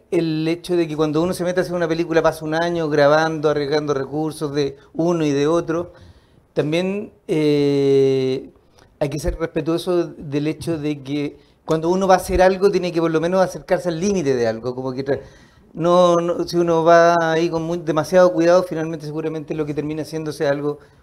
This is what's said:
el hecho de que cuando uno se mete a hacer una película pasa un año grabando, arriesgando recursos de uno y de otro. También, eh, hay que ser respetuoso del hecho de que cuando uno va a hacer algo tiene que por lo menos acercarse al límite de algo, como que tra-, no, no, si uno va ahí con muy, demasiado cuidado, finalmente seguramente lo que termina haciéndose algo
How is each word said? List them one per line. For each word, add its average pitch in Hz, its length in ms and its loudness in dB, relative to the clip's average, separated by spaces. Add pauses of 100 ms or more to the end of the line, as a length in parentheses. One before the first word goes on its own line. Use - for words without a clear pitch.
(120)
el 160 360 0
hecho 170 300 -4
de 170 100 0
que 151 80 -8
cuando 156 260 0
uno 180 120 0
se 180 100 -6
mete 180 160 -2
a 180 40 2
hacer 180 120 -6
una 170 120 -2
película 165 340 0
pasa 160 240 0
un 156 100 -4
año 170 340 -2
grabando, 151 600 2
arriesgando 147 440 -2
recursos 143 600 -6
de 139 240 -2 (160)
uno 170 320 0
y 147 60 0
de 143 160 2
otro. 165 460 -2 (600)
También, 180 580 -2 (160)
eh, 139 1200 2 (500)
hay 151 100 -2
que 147 100 -8
ser 165 180 -4
respetuoso 165 680 -2
del 147 400 -6
hecho 156 300 -4
de 147 260 -6
que 143 340 -6 (280)
cuando 160 240 0
uno 185 180 2
va 185 80 6
a - 20 6
hacer 180 240 0
algo 190 300 4
tiene 175 200 -2
que 165 100 -2
por 165 100 2
lo 160 100 0
menos 180 200 2
acercarse 175 480 -2
al 160 100 -4
límite 175 360 0
de 120 120 0
algo, 113 260 -4
como 131 200 -8
que 135 120 -8
tra-, 135 160 -2 (520)
no, 175 420 4
no, 170 320 0
si 165 100 -4
uno 170 260 2
va 170 320 8 (160)
ahí 165 180 2
con 160 120 -4
muy, 165 160 -4
demasiado 160 560 2
cuidado, 170 300 4
finalmente 160 420 -6
seguramente 156 480 -8
lo 156 140 -4
que 147 80 -6
termina 151 260 -6
haciéndose 151 460 -6
algo 147 320 -2 (240)